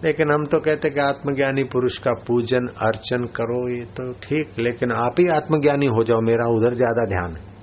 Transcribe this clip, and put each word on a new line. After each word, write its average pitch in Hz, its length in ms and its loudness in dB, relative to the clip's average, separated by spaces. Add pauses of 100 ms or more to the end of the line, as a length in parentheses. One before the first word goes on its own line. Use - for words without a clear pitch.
लेकिन 156 280 0
हम 151 140 0
तो 156 140 2
कहते 151 300 0
कि 143 100 -2
आत्मज्ञानी 139 640 0
पुरुष 127 340 0
का 131 120 0 (160)
पूजन 120 400 2
अर्चन 117 580 -2
करो, 120 540 -4
ये 120 60 -8
तो 127 280 -10
ठीक, 147 460 -4
लेकिन 120 380 0
आप 120 240 0
ही 180 60 6
आत्मज्ञानी 147 600 2
हो 113 180 4
जाओ, 117 160 4
मेरा 117 280 2
उधर 117 280 2
ज्यादा 117 300 2
ध्यान 90 300 -4
है। - 260 -18